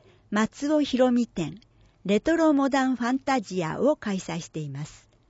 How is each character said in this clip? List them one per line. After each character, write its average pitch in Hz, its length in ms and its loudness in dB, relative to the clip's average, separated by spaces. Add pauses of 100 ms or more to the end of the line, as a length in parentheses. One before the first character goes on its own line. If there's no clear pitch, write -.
(300)
松 220 440 -2
尾 302 80 4
博 254 300 2
美 240 160 0
展、 165 320 -8 (440)
レ 202 140 2
ト 320 180 2
ロ 320 160 4
モ 277 160 2
ダ 262 180 0
ン 262 100 0
フ 240 80 -4
ァ 240 80 0
ン 269 80 0
タ 269 200 0
ジ 185 240 -6
ア 156 160 -4
を 277 140 2
開 202 220 -4
催 170 240 -6
し - 80 -14
て - 100 -10
い 147 100 -8
ま 139 160 -10
す。 - 240 -20 (220)